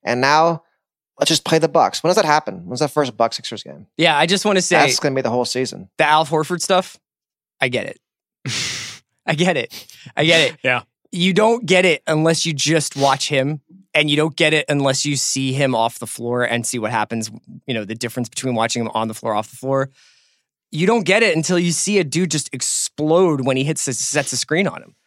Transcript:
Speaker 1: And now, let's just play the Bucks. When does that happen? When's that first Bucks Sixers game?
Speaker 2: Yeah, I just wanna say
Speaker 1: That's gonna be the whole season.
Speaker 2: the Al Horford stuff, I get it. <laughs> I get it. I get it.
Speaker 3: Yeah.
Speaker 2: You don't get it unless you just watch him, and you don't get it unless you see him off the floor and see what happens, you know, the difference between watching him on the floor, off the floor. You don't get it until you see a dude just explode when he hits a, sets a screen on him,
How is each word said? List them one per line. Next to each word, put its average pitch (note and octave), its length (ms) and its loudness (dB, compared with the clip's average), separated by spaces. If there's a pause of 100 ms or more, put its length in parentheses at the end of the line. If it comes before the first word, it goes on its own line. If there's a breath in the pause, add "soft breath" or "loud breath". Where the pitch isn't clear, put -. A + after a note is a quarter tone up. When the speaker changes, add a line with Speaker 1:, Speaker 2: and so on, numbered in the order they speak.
Speaker 1:
And B2 180 0
now, D3 420 4 (560)
let's - 100 -6
just D#3+ 160 0
play D#3+ 140 2
the D#3+ 100 2
Bucks. C#3+ 340 0
When D#3+ 60 0
does F#3 80 4
that G3 80 4
happen? D3 400 0
When's B2 140 -8
that D3 120 -2
first C3 260 -2
Bucks A#2 200 0
Sixers - 260 -12
game? D#2+ 240 -20 (100)
Speaker 2:
Yeah, D#3+ 200 4
I D#3 100 4
just G3 180 0
wanna G3 160 2
say F3 140 0
Speaker 1:
That's C3+ 240 2
gonna C#3 160 0
be C3+ 60 0
the A#2+ 80 0
whole B2 160 0
season. G#2 520 -6
Speaker 2:
the D#3 80 2
Al D#3 200 4
Horford D#3+ 360 -2
stuff, - 360 0 (600)
I C3+ 100 0
get A2 180 -4
it. - 120 -14 (460)
<laughs> - 800 -10
I - 100 -2
get E3+ 220 2
it. - 300 -8 (280 loud breath)
I D3+ 100 2
get D#3+ 260 4
it. - 120 -16
Speaker 3:
Yeah. B2 180 0 (300)
Speaker 2:
You F#3 220 0
don't A3+ 320 2
get F#3 200 4
it D#3 200 2
unless D#3+ 400 2
you E3 80 -4
just D3 420 -2
watch C#3 340 2
him, C#3+ 320 0 (320)
and D3+ 160 2
you C#3+ 80 2
don't D3+ 180 0
get D#3 180 2
it D3 160 2
unless C#3+ 360 0
you D3 100 -2
see C3+ 380 -2
him C3+ 200 0
off A2+ 260 -2
the F#2+ 60 -12
floor A#2+ 380 -4
and A#2 240 -2
see B2+ 120 -4
what G#2+ 120 -4
happens, A2 400 -4 (340)
you - 80 -6
know, G#2+ 120 -4
the A2 100 -8
difference A#2 340 -6
between B2+ 260 -6
watching A#2 280 0
him A2 100 -6
on A2+ 140 0
the A2 60 -8
floor, A2+ 200 -4
off G#2+ 160 -2
the - 80 -20
floor. C3+ 320 -2 (800 soft breath)
You D#3+ 160 -2
don't A3+ 200 2
get G3+ 180 4
it F3+ 120 4
until F3 220 0
you F3 140 2
see G3+ 260 0
a F3+ 60 4
dude D#3+ 260 -2
just - 240 -4
explode D3+ 920 0
when C3 120 0
he C3 60 0
hits D3+ 240 -4
a, C3 60 -2
sets - 400 -4
a A#2+ 40 -4
screen E3+ 300 -2
on - 160 -10
him, - 120 -20 (120)